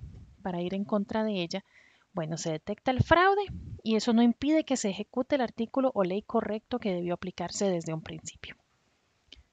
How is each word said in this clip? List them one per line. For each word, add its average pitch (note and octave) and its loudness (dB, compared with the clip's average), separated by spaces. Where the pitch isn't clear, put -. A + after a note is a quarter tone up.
para F3 -4
ir F3+ -2
en G3+ -2
contra G#3+ 0
de G#3 0
ella, F#3 -6
bueno, D#3+ -4
se E3 -4
detecta G3+ -4
el B3+ 2
fraude G4 6
y A3 0
eso A3+ 2
no A#3 6
impide C#4+ 4
que C4 0
se G#3+ -2
ejecute G#3 -2
el C4 0
artículo A#3 0
o G3+ 2
ley F#3 0
correcto A3 -4
que G3 -2
debió F3 -2
aplicarse F3+ -4
desde E3 -2
un D#3+ -6
principio. - -16